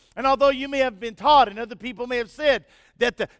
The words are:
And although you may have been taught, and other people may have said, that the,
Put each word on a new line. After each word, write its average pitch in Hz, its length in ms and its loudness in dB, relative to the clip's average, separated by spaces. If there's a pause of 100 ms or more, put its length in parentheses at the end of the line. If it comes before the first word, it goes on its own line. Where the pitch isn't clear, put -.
(140)
And 247 120 -6
although 269 240 2
you 269 180 -4
may 277 120 -2
have 240 200 -4
been 226 140 -12
taught, 262 340 4
and 202 100 -12
other 233 180 -12
people 240 300 -12
may 247 120 -4
have 233 100 -6
said, 269 380 -2 (320)
that - 180 -2
the, 190 120 -6 (120)